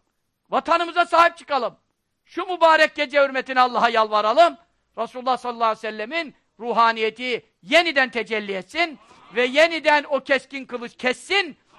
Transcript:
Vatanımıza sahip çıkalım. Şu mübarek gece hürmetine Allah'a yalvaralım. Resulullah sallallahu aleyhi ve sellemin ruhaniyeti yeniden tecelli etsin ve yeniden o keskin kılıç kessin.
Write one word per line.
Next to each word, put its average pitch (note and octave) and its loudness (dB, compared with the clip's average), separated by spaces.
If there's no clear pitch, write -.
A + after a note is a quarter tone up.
Vatanımıza E4+ 0
sahip E4+ 2
çıkalım. B3 -4
Şu F4+ -8
mübarek E4 4
gece C#4+ 0
hürmetine C4 -2
Allah'a A#3+ 2
yalvaralım. A3+ 2
Resulullah B3 -4
sallallahu A#3 -6
aleyhi A3 -2
ve A3 -10
sellemin B3 -8
ruhaniyeti A3+ -2
yeniden C#4 2
tecelli G#3 -6
etsin C#4+ -6
ve A#3+ 0
yeniden D4 2
o C4+ -2
keskin C4+ -4
kılıç A#3+ -12
kessin. D#4+ -4